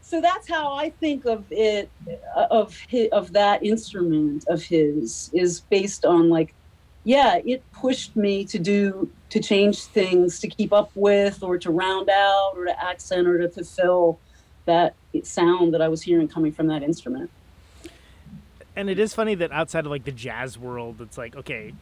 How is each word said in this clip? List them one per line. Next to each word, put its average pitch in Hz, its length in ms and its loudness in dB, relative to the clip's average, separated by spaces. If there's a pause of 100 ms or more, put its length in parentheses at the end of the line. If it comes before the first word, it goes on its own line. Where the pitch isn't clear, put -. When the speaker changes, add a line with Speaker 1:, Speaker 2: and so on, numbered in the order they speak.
Speaker 1:
so 330 200 -4
that's 349 280 0
how 302 240 -2
I 302 180 -4
think 294 340 -4
of 220 260 -2
it, 208 380 0 (480)
uh, 202 120 2
of 220 280 0 (120)
hi-, 233 220 0
of 180 220 -2
that 202 320 2
instrument 170 840 -2
of 165 160 -2
his, 151 720 0
is 180 260 0 (100)
based 196 360 0
on, 170 240 6
like, 160 240 2 (500)
yeah, 226 420 4
it 254 180 -4 (100)
pushed - 420 -4
me 202 300 0
to 202 140 -8
do, 196 500 0 (220)
to 220 100 0
change 202 460 2
things, 180 520 2
to 214 80 -8
keep 190 240 -2
up 208 240 4
with, 202 480 2
or 180 140 -2
to 180 120 -6
round 185 400 0
out, 196 460 4
or 180 100 -8
to 175 180 -4
accent, 180 440 -2
or 175 120 2
to 170 100 0
fulfill 175 680 0 (460)
that 170 300 2 (280)
sound 175 500 2
that 160 80 2
I 160 60 2
was 160 140 -2
hearing 170 260 2
coming 156 240 -2
from 160 160 -4
that 156 160 -2
instrument. 143 460 -6 (1500)
Speaker 2:
And 196 140 -6
it 190 100 -2
is 214 140 0
funny 220 220 -2
that 165 160 -4
outside 156 340 -4
of, 147 60 -6
like, 139 120 -6
the 143 80 -10
jazz 117 460 -10
world, 120 440 -12
it's 110 160 -18
like, 120 180 -12
okay, 123 460 -14